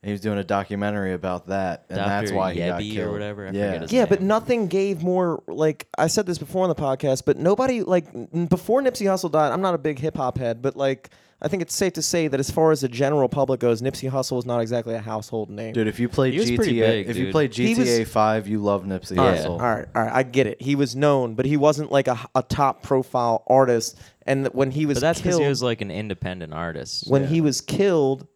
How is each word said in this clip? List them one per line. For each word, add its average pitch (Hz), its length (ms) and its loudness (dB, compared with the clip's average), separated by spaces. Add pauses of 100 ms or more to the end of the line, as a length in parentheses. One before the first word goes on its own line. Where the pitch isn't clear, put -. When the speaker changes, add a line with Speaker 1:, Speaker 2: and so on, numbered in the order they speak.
Speaker 1:
And 104 60 -6
he - 20 -2
was 98 100 -4
doing 104 160 -2
a 98 60 -2
documentary 101 680 -2
about 90 340 -6
that, 95 420 -4
and 95 80 -6
that's 101 320 -2
Speaker 2:
Doctor 92 80 -4
Speaker 1:
why 95 160 0
he 85 60 -4
got 87 200 -2
Speaker 2:
Yebi 107 120 -6
or - 40 -8
Speaker 1:
killed. 87 180 -4
Speaker 2:
whatever, 104 340 -8
I 95 40 -8
Speaker 1:
Yeah. 101 140 -2
Speaker 2:
forget 92 160 -4
his 85 120 -8
Speaker 3:
Yeah, 240 120 4
but 190 140 0
Speaker 2:
name. 190 80 -2
Speaker 3:
nothing 220 400 0
gave 190 340 -2
more, 180 460 0
like, 147 400 -2 (100)
I 156 80 2
said 180 220 0
this 175 100 -4
before 185 240 -4
on 185 80 2
the 156 60 0
podcast, 135 500 -2
but 147 120 2
nobody, 226 440 2
like, 180 240 2 (260)
n-, 170 140 -2
before 208 380 2
Nipsey 247 240 0
Hussle 185 240 0
died, 151 200 4
I'm 156 100 0
not 185 120 0
a 160 60 -2
big 143 180 -4
hip-hop 135 400 -2
head, 117 240 -4
but, 131 160 -2
like, 135 320 -2 (320)
I 165 60 -4
think 175 160 -2
it's - 120 -8
safe 185 180 0
to 156 100 -4
say 165 240 0
that 135 120 0
as 139 120 -2
far 160 200 4
as 143 100 2
the 135 60 -2
general 135 400 2
public 131 320 0
goes, 120 220 2
Nipsey 131 280 -4
Hussle 135 260 -2
was 123 100 -2
not 120 140 -2
exactly 117 340 -2
a 113 60 -6
household 110 500 -6
name. 110 240 -10
Speaker 1:
Dude, 110 140 2
if 104 120 -4
you 120 100 0
played 131 240 2
Speaker 2:
He 156 80 -2
was 226 100 0
pretty 117 220 2
Speaker 1:
G 117 40 2
T 113 60 4
A, 110 60 6
Speaker 2:
big, 107 200 0
Speaker 1:
if 120 80 -4
you - 80 -2
Speaker 2:
dude. - 60 -4
Speaker 1:
played 147 240 2
Speaker 3:
He 123 140 2
was 226 100 2
Speaker 1:
G - 40 4 (140)
T 113 60 2
A - 20 -2
five, 110 420 2
you 107 120 -2
love 101 260 0
Nipsey 95 300 -6
Speaker 2:
Yeah. 90 200 4
Speaker 1:
Hussle. 78 140 -2
Speaker 3:
All 85 80 -4
right, 110 280 0 (100)
all 117 80 2
right, 117 100 -2
I 131 80 4
get 127 240 2
it. - 160 -6
He 139 140 0
was 131 200 0
known, 135 380 2
but 127 140 0
he 151 100 2
wasn't, 147 340 4
like, 135 160 4
a, 120 120 -2 (160)
a 131 80 2
top 135 400 0
profile 123 640 0
artist. 123 500 4 (300)
And 135 180 0
th-, - 80 -2
when 135 180 0
he 151 140 0
was 143 120 0
Speaker 2:
But 123 40 -2
that's 135 200 0
'cause 175 120 0
he 170 60 2
Speaker 3:
killed, 143 100 2
Speaker 2:
was, 127 140 -2
like, 117 180 -2
an 101 80 -8
independent 92 640 -8
artist. 80 560 -8
Speaker 3:
when 135 140 4
Speaker 1:
Yeah. 135 60 -2
Speaker 3:
he 165 120 4
was 143 200 2
killed 147 760 0